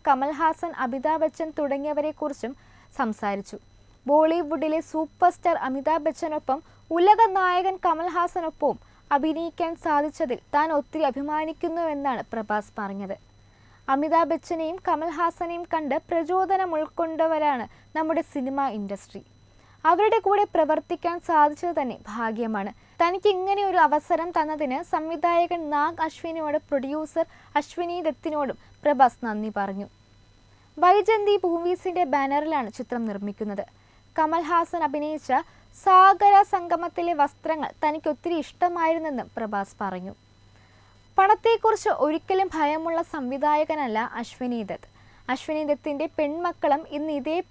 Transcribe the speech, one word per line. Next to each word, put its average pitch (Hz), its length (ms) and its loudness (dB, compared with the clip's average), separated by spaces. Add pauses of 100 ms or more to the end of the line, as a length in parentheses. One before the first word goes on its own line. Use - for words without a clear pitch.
കമൽഹാസൻ, 302 680 0
അമിതാഭ് 269 460 0
ബച്ചൻ 320 360 -4
തുടങ്ങിയവരെക്കുറിച്ചും 285 960 -4 (420)
സംസാരിച്ചു. 208 600 -4 (500)
ബോളിവുഡിലെ 311 720 2
സൂപ്പർ 320 480 0
സ്റ്റാർ 349 260 0
അമിതാഭ് 277 480 -2
ബച്ചനൊപ്പം 302 600 -4 (280)
ഉലക 392 380 6
നായകൻ 370 560 0
കമൽഹാസനൊപ്പവും 330 960 -2 (320)
അഭിനയിക്കാൻ 320 640 -2
സാധിച്ചതിൽ 294 640 -2 (140)
താൻ 311 180 2
ഒത്തിരി 311 320 -2
അഭിമാനിക്കുന്നുവെന്നാണ് 302 1200 -4 (100)
പ്രഭാസ് 214 440 -4
പറഞ്ഞത്. 196 400 -8 (720)
"അമിതാഭ് 294 400 2
ബച്ചനെയും 320 480 -4 (100)
കമൽഹാസനെയും 339 760 -2 (100)
കണ്ട് 311 360 -2
പ്രചോദനം 359 640 0
ഉൾക്കൊണ്ടവരാണ് 311 1200 -2
നമ്മുടെ 320 240 0
സിനിമ 277 460 -4
ഇൻഡസ്ട്രി. 202 540 -8 (640)
അവരുടെ 392 340 4
കൂടെ 403 240 4 (120)
പ്രവർത്തിക്കാൻ 339 640 0
സാധിച്ചത് 311 600 2
തന്നെ 240 160 -6 (100)
ഭാഗ്യമാണ്. 220 680 -4 (300)
തനിക്ക് 370 260 2
ഇങ്ങനെ 392 360 0
ഒരു 370 120 0
അവസരം 311 540 2
തന്നതിന് 302 520 -2
സംവിധായകൻ 339 840 0
നാഗ് 311 320 0
അശ്വിനോട് 320 560 -4
പ്രൊഡ്യൂസർ 302 680 -4 (300)
അശ്വിനി 349 460 -4
ദത്തിനോടും 302 560 -4 (260)
പ്രഭാസ് 254 420 4
നന്ദി 214 320 -6
പറഞ്ഞു." 196 300 -4 (920)
വൈജന്തി 403 640 4
മൂവീസിന്റെ 349 600 -2
ബാനറിലാണ് 277 680 0
ചിത്രം 240 340 -6
നിർമ്മിക്കുന്നത്. 202 600 -6 (540)
കമൽഹാസൻ 330 640 0
അഭിനയിച്ച 294 500 -4 (500)
സാഗര 392 640 8
സംഗമത്തിലെ 349 640 -2
വസ്ത്രങ്ങൾ 294 560 -2 (160)
തനിക്ക് 311 240 -2
ഒത്തിരി 339 260 -4
ഇഷ്ടമായിരുന്നെന്നും 320 1000 -2
പ്രഭാസ് 208 440 -6
പറഞ്ഞു. 185 340 -8 (1040)
പണത്തെക്കുറിച്ച് 440 720 4
ഒരിക്കലും 359 640 0
ഭയമുള്ള 320 480 -2
സംവിധായകനല്ല 294 1120 -2
അശ്വിനി 240 500 -6
ദത്ത്. 190 240 -10 (420)
അശ്വിനി 302 340 -4
ദത്തിന്റെ 294 540 -2
പെൺമക്കളും 320 720 -2
ഇന്ന് 302 240 -4
ഇതേ 311 380 -2